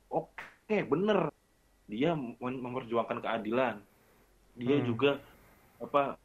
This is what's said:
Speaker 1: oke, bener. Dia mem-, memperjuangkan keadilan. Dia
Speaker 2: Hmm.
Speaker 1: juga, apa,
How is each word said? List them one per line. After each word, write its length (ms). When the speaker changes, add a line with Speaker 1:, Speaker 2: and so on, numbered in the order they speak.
Speaker 1:
oke, 240
bener. 460
Dia 280
mem-, 240
memperjuangkan 600
keadilan. 540
Dia 240
Speaker 2:
Hmm. 80
Speaker 1:
juga, 260
apa, 480